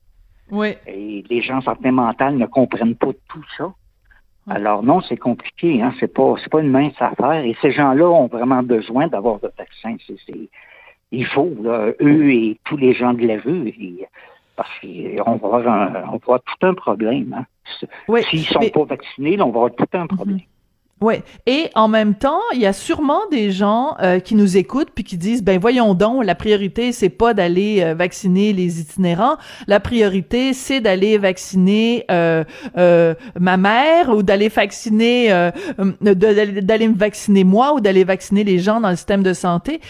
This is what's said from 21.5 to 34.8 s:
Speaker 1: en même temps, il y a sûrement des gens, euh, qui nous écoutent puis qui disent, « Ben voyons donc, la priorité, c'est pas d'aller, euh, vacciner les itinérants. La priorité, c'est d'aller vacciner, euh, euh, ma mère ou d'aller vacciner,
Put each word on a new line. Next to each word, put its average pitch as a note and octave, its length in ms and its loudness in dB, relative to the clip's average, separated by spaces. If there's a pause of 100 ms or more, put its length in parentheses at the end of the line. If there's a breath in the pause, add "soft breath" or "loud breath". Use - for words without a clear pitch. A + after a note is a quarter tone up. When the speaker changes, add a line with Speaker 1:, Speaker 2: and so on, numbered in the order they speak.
Speaker 1:
en A3 140 4
même G#3+ 260 2
temps, C#4+ 240 0 (140)
il B3 80 -2
y G3+ 40 2
a F#3+ 60 4
sûrement D#4 580 -2
des G#3+ 220 0
gens, G#3 500 0
euh, F#3 180 2
qui F#3 140 -8
nous G3+ 220 4
écoutent G#3+ 400 0
puis A3 80 -8
qui - 140 -10
disent, « G#3 260 -2
Ben F#3 160 2
voyons A3+ 340 2
donc, A3 300 0
la F3+ 120 0
priorité, G#3+ 580 0
c'est G3 160 0
pas A#3 240 2
d'aller, F#3+ 500 0
euh, E3 100 0
vacciner F#3 600 0
les F3 260 -2
itinérants. F#3 560 -2 (320 loud breath)
La G3+ 140 2
priorité, A#3 720 0
c'est C4+ 260 -4
d'aller G#3 380 2
vacciner, G3 920 0
euh, E3 360 0 (320 loud breath)
euh, E3+ 360 4 (240 loud breath)
ma F3+ 200 2
mère C4+ 540 2
ou G#3+ 120 2
d'aller G3+ 240 2
vacciner, A3+ 840 2